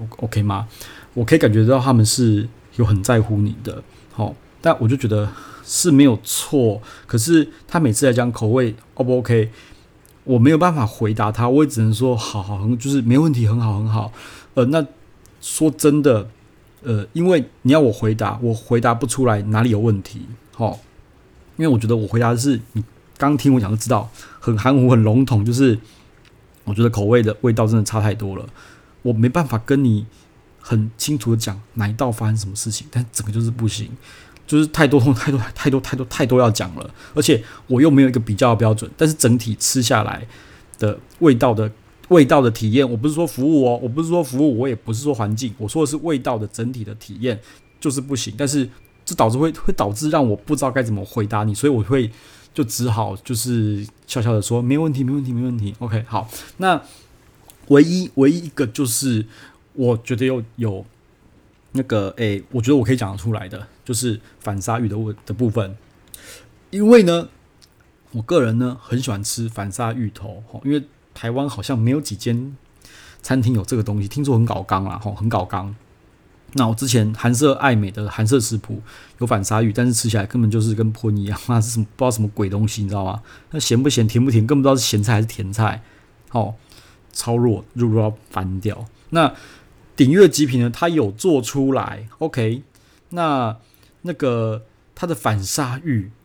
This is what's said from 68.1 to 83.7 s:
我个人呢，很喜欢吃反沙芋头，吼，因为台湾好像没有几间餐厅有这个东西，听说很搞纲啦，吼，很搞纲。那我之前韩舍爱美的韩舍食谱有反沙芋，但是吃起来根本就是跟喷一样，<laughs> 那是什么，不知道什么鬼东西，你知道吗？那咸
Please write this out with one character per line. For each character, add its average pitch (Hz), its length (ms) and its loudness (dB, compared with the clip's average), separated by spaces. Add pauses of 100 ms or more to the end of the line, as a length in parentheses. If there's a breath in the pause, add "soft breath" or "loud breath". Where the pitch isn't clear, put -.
我 113 120 -8
个 165 200 2
人 113 160 0
呢， 123 240 -2
很 123 180 -4
喜 127 80 -8
欢 101 140 -6
吃 113 260 -6
反 101 220 -10
沙 113 220 -4
芋 113 200 -6
头， 101 380 -16
吼， 117 140 -16
因 139 80 -2
为 147 100 -2 (320)
台 117 160 -8
湾 139 180 -4
好 104 140 -10
像 131 160 -4
没 113 140 2
有 151 80 0
几 107 160 -8
间 123 400 -6 (640 loud breath)
餐 131 180 0
厅 113 140 2
有 101 80 0
这 123 140 -4
个 104 80 0
东 104 180 -4
西， 101 60 -8
听 143 160 -6
说 135 100 2
很 113 100 4
搞 107 180 -2
纲 95 200 -2
啦， 95 160 -8
吼， 104 160 -8
很 107 140 -4
搞 101 160 -2
纲。 101 320 -8 (760)
那 127 140 0
我 113 80 0
之 131 140 -6
前 110 240 2
韩 120 220 -2
舍 135 200 2
爱 131 200 0
美 101 160 0
的 104 180 -8
韩 110 180 -2
舍 127 140 4
食 113 160 -4
谱 107 240 -10 (380 loud breath)
有 123 80 -4
反 104 180 0
沙 107 160 0
芋， 110 140 2
但 120 100 0
是 123 80 2
吃 113 160 -2
起 113 80 0
来 98 80 0
根 120 160 -4
本 110 100 2
就 113 80 0
是 110 160 0
跟 110 180 0
喷 107 220 -2
一 101 100 -4
样， 101 160 -6
<laughs> - 80 -16
那 117 120 2
是 113 100 -2
什 117 80 -4
么， 110 60 0 (120)
不 135 80 -2
知 - 20 2
道 127 40 2
什 110 120 -2
么 104 60 0
鬼 101 200 -4
东 104 180 -2
西， 107 160 -6
你 98 60 -4
知 101 60 -6
道 98 100 -4
吗？ 98 160 -6 (300 loud breath)
那 156 100 -6
咸 120 220 0